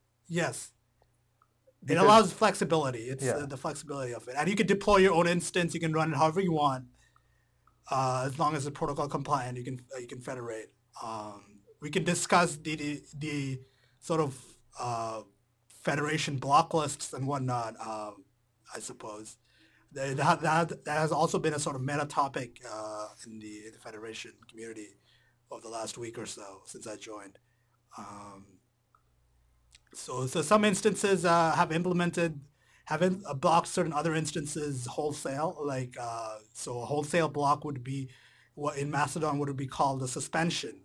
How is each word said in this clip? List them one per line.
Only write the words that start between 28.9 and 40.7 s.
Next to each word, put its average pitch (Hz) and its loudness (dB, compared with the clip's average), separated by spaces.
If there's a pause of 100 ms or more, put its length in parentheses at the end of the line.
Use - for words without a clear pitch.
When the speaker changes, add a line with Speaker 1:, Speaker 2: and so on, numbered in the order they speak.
Speaker 1:
so, 127 -6
so 156 -2
some 208 6
instances, 196 4
uh, 170 6
have 160 2
implemented, 170 0 (440)
have 156 -2
in-, 185 2
uh, 143 -6
blocked 165 4
certain 165 0
other 156 0
instances 147 -4
wholesale. 147 -4
Like, 131 -4
uh, 117 -8 (140)
so 123 -8
a 117 -6
wholesale 147 0
block 147 0
would 135 -8
be 135 -6 (460)
what 147 -4
in 143 -4
Mastodon 147 0
would 143 -2
be 135 -4
called 135 0
a 127 -2
suspension, - -2